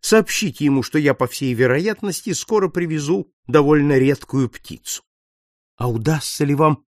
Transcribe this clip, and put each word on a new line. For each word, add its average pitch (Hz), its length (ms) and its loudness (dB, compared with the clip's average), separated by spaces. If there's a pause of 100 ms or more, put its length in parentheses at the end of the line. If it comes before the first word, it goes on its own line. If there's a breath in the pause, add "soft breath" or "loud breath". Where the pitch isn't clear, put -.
Сообщите 208 640 0
ему, 139 180 2
что - 160 -2
я, 143 160 2
по 127 120 -2
всей 127 280 -6
вероятности, 170 760 -2
скоро 196 360 -2
привезу 156 640 -4 (140)
довольно 143 520 4
редкую 135 500 0
птицу". - 540 -14 (760)
А 123 120 -4
удастся 143 560 -2
ли 143 100 0
вам 151 300 2 (100)